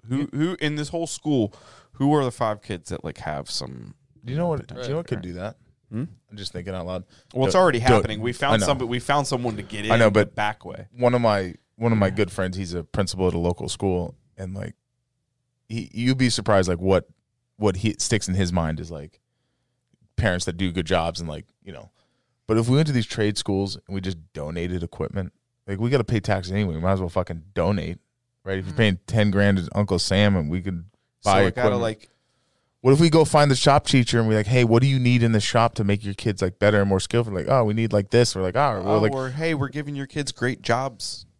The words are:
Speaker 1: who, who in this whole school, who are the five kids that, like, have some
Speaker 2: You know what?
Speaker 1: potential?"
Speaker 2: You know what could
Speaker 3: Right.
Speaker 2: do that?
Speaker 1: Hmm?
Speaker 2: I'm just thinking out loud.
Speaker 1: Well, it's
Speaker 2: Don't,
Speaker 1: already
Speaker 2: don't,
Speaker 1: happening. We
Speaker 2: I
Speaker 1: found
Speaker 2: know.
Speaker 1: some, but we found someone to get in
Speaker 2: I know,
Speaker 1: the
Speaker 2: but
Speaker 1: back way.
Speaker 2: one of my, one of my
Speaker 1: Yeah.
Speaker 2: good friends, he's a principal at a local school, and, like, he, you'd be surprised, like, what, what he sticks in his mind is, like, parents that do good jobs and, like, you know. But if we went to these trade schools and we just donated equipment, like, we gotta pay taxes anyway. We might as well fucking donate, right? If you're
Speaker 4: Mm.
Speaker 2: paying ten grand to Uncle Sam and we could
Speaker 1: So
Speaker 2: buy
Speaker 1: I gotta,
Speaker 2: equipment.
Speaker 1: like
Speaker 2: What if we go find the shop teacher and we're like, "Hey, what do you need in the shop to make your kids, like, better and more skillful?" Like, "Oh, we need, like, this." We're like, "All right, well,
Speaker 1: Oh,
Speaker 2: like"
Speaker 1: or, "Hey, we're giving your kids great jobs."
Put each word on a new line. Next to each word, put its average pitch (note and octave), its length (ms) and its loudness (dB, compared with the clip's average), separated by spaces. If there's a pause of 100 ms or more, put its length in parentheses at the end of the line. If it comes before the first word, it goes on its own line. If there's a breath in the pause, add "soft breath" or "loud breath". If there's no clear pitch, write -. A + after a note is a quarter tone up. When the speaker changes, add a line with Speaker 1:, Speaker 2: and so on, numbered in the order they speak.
Speaker 1:
who, C3+ 240 -4
who E3 280 -2
in D3+ 160 -2
this D3 140 -6
whole E3+ 160 -6
school, C3 460 -2 (400 loud breath)
who C#3 220 0
are C#3+ 100 2
the B2 80 -2
five G#2+ 300 -4
kids - 280 -10
that, - 140 -8
like, D#2 140 -10
have D2 320 -8
some B1 440 -12 (300)
Speaker 2:
You B2 120 -8
know F3 120 -2
what? D3+ 120 -4
Speaker 1:
potential?" B2 240 -14
Speaker 2:
You A#2+ 80 -8
know D#3 60 -4
what - 100 -8
could A#2+ 100 -4
Speaker 3:
Right. F2+ 60 -12
Speaker 2:
do F2+ 100 -10
that? F2+ 220 -10 (340)
Speaker 1:
Hmm? A#2 140 -6 (260)
Speaker 2:
I'm G#2 60 -20
just G2 160 -12
thinking F2+ 220 -10
out F2+ 120 -8
loud. F2+ 180 -8 (300 soft breath)
Speaker 1:
Well, C3 120 2
it's - 60 2
Speaker 2:
Don't, F#3 100 6
Speaker 1:
already C#3 180 4
Speaker 2:
don't, A#2+ 80 2
Speaker 1:
happening. G#2+ 320 2
We A#2+ 100 -2
Speaker 2:
I - 20 -6
Speaker 1:
found A#2+ 280 0
Speaker 2:
know. G2 60 0
Speaker 1:
some, C#3 120 0
but B2 80 -4
we B2 140 -4
found C#3+ 260 0
someone A#2+ 300 -4
to G#2 60 -10
get G#2 220 -10
in A2 80 -2
Speaker 2:
I A2+ 40 4
know, A2+ 100 6
Speaker 1:
the G#2 60 6
Speaker 2:
but G#2 220 2
Speaker 1:
back G#2+ 300 -4
way. - 220 -14 (100)
Speaker 2:
one B2 180 2
of B2 60 2
my, G2+ 340 0 (220)
one A#2 160 0
of A2 60 2
my G2 80 4
Speaker 1:
Yeah. F#2+ 80 -2
Speaker 2:
good G2 180 0
friends, F#2 240 -4
he's F2+ 160 -6
a F2 100 -6
principal F#2 460 -2
at E2+ 60 0
a F2 40 -2
local F2 300 -2
school, F2+ 460 -4 (240)
and, F#2+ 160 -12
like, G2 200 -12 (920)
he, A2 240 -8
you'd B2 260 0
be B2+ 120 4
surprised, G2+ 380 2
like, F2 120 -2
what, F#2+ 280 2 (480)
what G2 200 0
he G#2 220 -2
sticks - 300 -2
in F#2 60 -2
his F#2 180 0
mind E2 280 -2
is, E2 100 -12
like, D2+ 300 -16 (960)
parents F2+ 300 0
that E2+ 100 -6
do F2+ 160 -2
good E2+ 140 -4
jobs E2+ 340 0
and, E2 80 -8
like, D2+ 180 -12 (160)
you F#2+ 100 -18
know. - 180 -18 (560)
But A2 120 2
if A2+ 100 0
we B2+ 80 4
went D#3 120 4
to C#3+ 40 -2
these A#2 140 0
trade G#2 320 -2
schools G2 380 -2 (100)
and G2 80 -10
we G2 60 -4
just F#2 180 -8 (140)
donated E2+ 500 -6
equipment, - 500 -8 (340)
like, G2 140 -6
we A#2+ 100 0
gotta B2+ 140 2
pay A2+ 160 0
taxes F#2 320 -2
anyway. G2 220 -2
We D#2+ 60 -6
might F#2 120 0
as F#2+ 80 0
well F2+ 80 -4
fucking E2+ 340 -4 (120)
donate, F2 440 -2 (460)
right? F#2+ 140 -4
If F#2 80 -8
you're F2+ 80 -10
Speaker 4:
Mm. - 40 -4
Speaker 2:
paying G#2 280 4
ten G#2 240 2
grand G2+ 280 4
to E2+ 160 -4
Uncle G2 240 0
Sam G2 380 2
and D2+ 140 -2
we F2+ 100 -4
could F2 240 -8 (360)
Speaker 1:
So G2+ 100 0
Speaker 2:
buy - 20 6
Speaker 1:
I F#2+ 40 6 (140)
gotta, - 100 -8
Speaker 2:
equipment. G#2 220 2
Speaker 1:
like A2 280 -6 (720)
Speaker 2:
What C3 100 6
if C#3+ 80 6
we E3 80 6
go D#3 160 6
find D3 260 4
the C3 60 6
shop C#3+ 300 4
teacher A#2+ 320 2
and A2+ 100 2
we're A2 80 4
like, G#2 100 2
"Hey, B2 160 4
what A#2+ 200 6
do C3+ 60 4
you C3+ 100 2
need B2 240 4
in A2+ 100 4
the G#2+ 80 4
shop A2+ 360 2
to G#2+ 80 -2
make G2+ 200 0
your G2+ 80 -6
kids, G2 300 -4
like, F#2 160 -4
better G#2 220 4
and G2 100 2
more F#2+ 100 2
skillful?" A#2 320 -2
Like, F2+ 160 -6
"Oh, B2+ 160 4
we G#2+ 80 0
need, A2 220 0
like, G2+ 160 0
this." A#2+ 260 4
We're F#2+ 60 -2
like, F#2 160 -2
"All C#3 160 2
right, F#2 100 -6
well, G#2 120 2
Speaker 1:
Oh, - 20 4
Speaker 2:
like" G#2+ 160 2
Speaker 1:
or, C3 160 -4
"Hey, D#3+ 240 -2
we're C#3 160 -4
giving C#3+ 260 -8
your C#3 100 -6
kids D3 260 -6
great B2 280 -2
jobs." - 640 -4 (160)